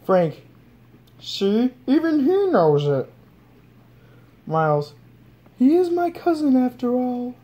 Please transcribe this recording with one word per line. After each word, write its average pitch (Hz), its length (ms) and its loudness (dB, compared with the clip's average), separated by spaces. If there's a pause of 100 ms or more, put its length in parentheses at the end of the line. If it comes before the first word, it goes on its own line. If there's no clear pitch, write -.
Frank, 180 380 0 (760)
See, 220 540 -2 (140)
even 302 380 0
he 381 220 2
knows 156 380 2
it. 139 260 -2 (1300)
Miles, 151 480 -2 (640)
He 269 180 4
is 359 140 2
my 349 220 -2
cousin 302 440 0
after 247 380 -2
all. 247 500 -4